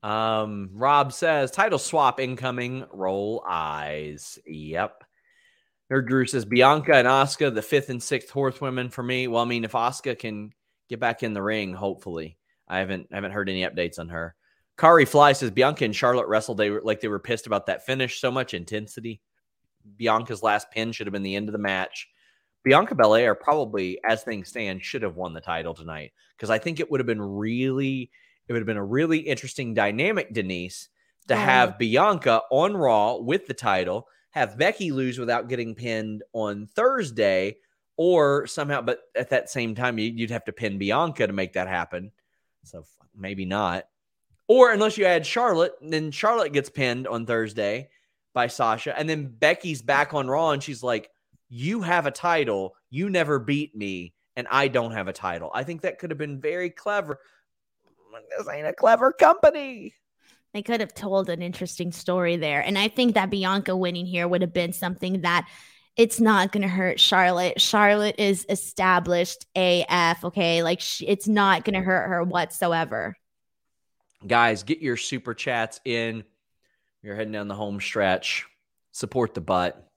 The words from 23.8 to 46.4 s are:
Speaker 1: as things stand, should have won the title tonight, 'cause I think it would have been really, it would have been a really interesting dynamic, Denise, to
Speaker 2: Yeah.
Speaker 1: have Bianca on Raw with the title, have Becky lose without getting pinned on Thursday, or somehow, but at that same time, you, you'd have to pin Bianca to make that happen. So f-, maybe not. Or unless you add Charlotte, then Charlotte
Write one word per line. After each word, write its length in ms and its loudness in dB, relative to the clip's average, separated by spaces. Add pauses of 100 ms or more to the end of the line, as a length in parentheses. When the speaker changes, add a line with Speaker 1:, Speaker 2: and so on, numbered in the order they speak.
Speaker 1:
as 180 0
things 260 -8
stand, 360 -8
should 180 -6
have 140 -6
won 160 -8
the 80 -12
title 340 -6
tonight, 380 -14 (260)
'cause 120 -6
I 80 4
think 200 -6
it 100 -4
would 120 -2
have 60 -2
been 140 -2
really, 920 -4 (340)
it 60 -8
would 80 -2
have 60 -6
been 120 -4
a 60 -4
really 340 0
interesting 560 -6
dynamic, 580 0
Denise, 560 -6 (400)
to 60 2
Speaker 2:
Yeah. 100 0
Speaker 1:
have 340 4
Bianca 720 4
on 240 4
Raw 420 4
with 300 -4
the 60 -10
title, 560 -2 (220)
have 280 -2
Becky 320 0
lose 280 -2
without 300 -2
getting 260 -6
pinned 480 -6 (100)
on 340 -6
Thursday, 920 0 (380)
or 500 4
somehow, 340 -4
but 220 -4 (120)
at 160 -4
that 200 0
same 240 -4
time, 240 -2
you, 120 -2
you'd 200 -6
have 160 -6
to 60 -8
pin 260 -6
Bianca 480 0
to 60 -2
make 200 -4
that 160 -4
happen. 420 -6 (540)
So 160 -18
f-, 340 -20
maybe 300 -8
not. 420 -2 (600)
Or 260 8
unless 240 2
you 80 0
add 220 4
Charlotte, 560 2
then 280 -4
Charlotte 440 0